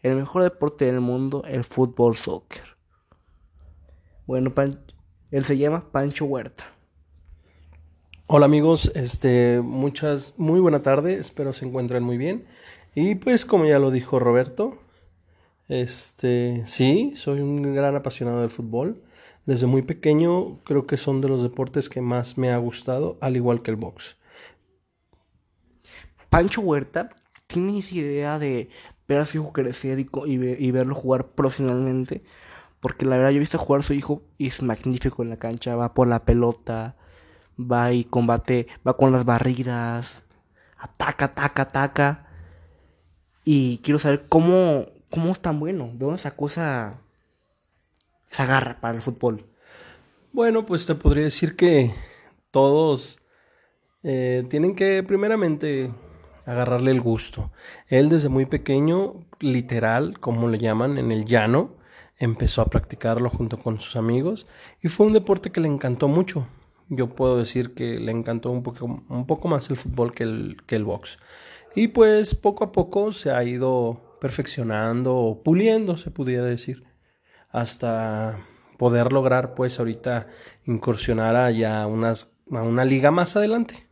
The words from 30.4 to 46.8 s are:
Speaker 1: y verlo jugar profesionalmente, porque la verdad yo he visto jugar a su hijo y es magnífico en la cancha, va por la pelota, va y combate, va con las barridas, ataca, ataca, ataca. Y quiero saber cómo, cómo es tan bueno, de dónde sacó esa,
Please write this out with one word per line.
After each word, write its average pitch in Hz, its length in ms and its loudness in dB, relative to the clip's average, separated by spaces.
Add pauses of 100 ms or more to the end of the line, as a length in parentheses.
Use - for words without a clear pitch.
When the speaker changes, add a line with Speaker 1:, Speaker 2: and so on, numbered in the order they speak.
Speaker 1:
y 127 100 0
verlo 127 240 0
jugar 131 340 0
profesionalmente, 131 920 -2 (580)
porque - 260 -4
la 131 100 2
verdad 131 140 4
yo 139 60 4
he 143 40 4
visto 160 160 -2
jugar 139 240 2
a 143 40 -4
su 147 100 -2
hijo 143 280 -4 (140)
y 135 120 -4
es - 140 -8
magnífico 127 600 -2
en 117 80 -6
la 113 80 -10
cancha, 117 380 -6
va 120 180 -2
por 127 140 6
la 117 180 0
pelota, 117 680 0 (640)
va 123 340 0
y 120 120 2
combate, 120 640 0 (200)
va 127 120 2
con 135 140 6
las 123 120 2
barridas, 120 1000 -2 (520)
ataca, - 480 -4
ataca, 139 380 -2
ataca. 139 640 -2 (1160)
Y 131 320 2
quiero 147 200 0
saber 143 300 0
cómo, 170 580 4 (240)
cómo 165 200 0
es 185 80 -4
tan 151 220 -4
bueno, 156 320 -6
de 123 120 -8
dónde 160 140 -2
sacó 147 280 -6
esa, 139 540 -4 (1300)